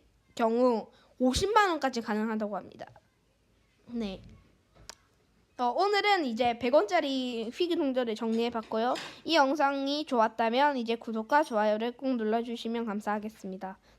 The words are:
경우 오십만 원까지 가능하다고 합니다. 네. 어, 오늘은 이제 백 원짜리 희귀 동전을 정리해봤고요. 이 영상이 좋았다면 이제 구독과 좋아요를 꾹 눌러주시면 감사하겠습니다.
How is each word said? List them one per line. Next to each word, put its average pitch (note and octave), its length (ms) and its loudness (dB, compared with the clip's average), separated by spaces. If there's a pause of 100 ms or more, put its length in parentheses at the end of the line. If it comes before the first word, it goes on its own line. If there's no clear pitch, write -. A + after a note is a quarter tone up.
(340)
경우 A#3 560 0 (300)
오십만 F#4+ 500 4
원까지 C4+ 320 -2
가능하다고 G#3+ 560 -4
합니다. - 300 -14 (1000)
네. A3 340 -6 (1400)
어, B3 80 -2 (100)
오늘은 G4+ 480 2
이제 A#3+ 340 0
백 B3 160 0
원짜리 C4+ 800 0
희귀 E4+ 220 -2
동전을 B3+ 400 0
정리해봤고요. A3+ 800 -2 (320)
이 D#4+ 100 0
영상이 C#4 680 2
좋았다면 A#3+ 720 2
이제 A3+ 180 -2
구독과 A#3 480 0
좋아요를 G#3+ 540 0
꾹 C4 180 -2
눌러주시면 A#3 720 -2
감사하겠습니다. G3+ 920 -6 (220)